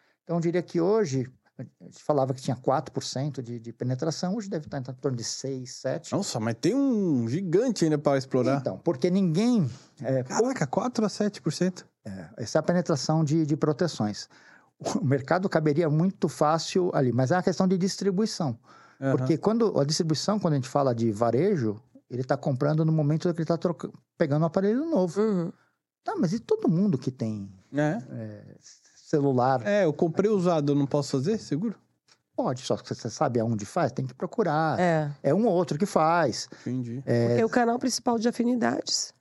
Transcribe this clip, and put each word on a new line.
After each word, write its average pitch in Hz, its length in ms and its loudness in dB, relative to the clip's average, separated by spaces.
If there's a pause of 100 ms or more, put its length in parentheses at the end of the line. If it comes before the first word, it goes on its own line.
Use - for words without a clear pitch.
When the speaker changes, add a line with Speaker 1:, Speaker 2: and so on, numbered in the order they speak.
(240)
Speaker 1:
Então, 165 120 -4
eu 170 40 0
diria 170 220 0
que 170 180 -2
hoje, 165 500 0 (280)
a - 260 -18
gente - 200 -20
falava 135 280 0
que 127 80 -8
tinha 139 160 -4
quatro - 360 -2
por 139 100 -6
cento 135 400 -6
de, 117 160 -10
de 113 140 -14
penetração, 156 640 -4
hoje 202 120 -8
deve 165 200 -6
tá 147 100 -6
em 131 40 -8
torno 127 340 -4
de 113 80 -8
seis, 131 500 -8
sete. 147 380 -6
Speaker 2:
Nossa, 175 260 -2
mas 113 220 -2
tem 175 120 2
um 202 560 2
gigante 190 560 0
ainda 156 140 2
pra 147 180 2
explorar. 131 440 0
Speaker 1:
Então, 95 180 -4
porque 170 320 0
ninguém, 190 580 2 (320)
é, 131 220 0
Speaker 2:
Caraca, 214 460 0
quatro 226 360 -2
a 202 40 2
sete - 340 -4
por 160 100 -2
cento. 180 320 -2 (200)
Speaker 1:
É, 95 320 -10
essa 113 220 -2
é - 20 0
a - 20 0
penetração 165 640 2
de, 156 200 2
de 151 120 0
proteções. 151 720 -2 (500)
O - 260 -4
mercado 160 440 0
caberia 156 420 2
muito 170 380 2
fácil 165 680 0
ali, 135 180 2
mas 127 200 2
é 180 40 4
uma 180 60 0
questão 190 240 2
de 185 100 4
distribuição. 185 800 0 (440)
Speaker 2:
Aham. 135 160 0
Speaker 1:
Porque 131 200 2
quando, 220 440 2
a 143 40 4
distribuição, 160 540 0
quando 180 160 0
a - 20 2
gente 131 120 -2
fala 139 260 2
de 113 160 0
varejo, 117 720 0 (260)
ele 123 140 -4
tá 139 140 0
comprando 147 480 0
no 160 80 2
momento 156 300 2 (120)
que 170 60 -6
ele 160 60 -2
tá 170 120 0
troca-, - 320 -4 (260)
pegando 151 260 2
um 170 40 2
aparelho 208 420 0
novo. 190 320 0
Speaker 3:
Uhum. 190 320 0 (520)
Speaker 1:
Tá, 415 120 -6
mas 190 160 0
e 233 60 -2
todo 427 300 0
mundo 185 280 2
que - 140 -4
tem, 107 400 -6 (240)
Speaker 2:
É. 151 260 0 (100)
Speaker 1:
é, 107 340 -12 (600)
celular? 131 640 2
Speaker 2:
É, 202 180 4
eu 156 80 2
comprei 185 380 2
usado, 170 420 2
eu 143 40 4
não 143 100 2
posso 143 260 0
fazer 156 260 0
seguro? 190 360 -4 (600)
Speaker 1:
Pode, 151 260 -2
só 117 140 -2
que - 180 -8
você - 160 -8
sabe 120 300 0
aonde 110 260 -2
faz, 165 260 -2
tem 135 140 -6
que 127 80 -12
procurar. 160 640 -2
Speaker 3:
É. 160 320 2 (120)
Speaker 1:
É 143 120 2
um 214 120 2
ou 226 60 2
outro 151 260 0
que 196 80 0
faz. 160 640 2 (140)
Speaker 2:
Entendi. 123 420 -6
Speaker 1:
É. 120 240 2
Speaker 3:
Porque 226 160 2
o 226 40 2
canal 240 300 2
principal 240 400 -2
de 220 100 0
afinidades - 920 -2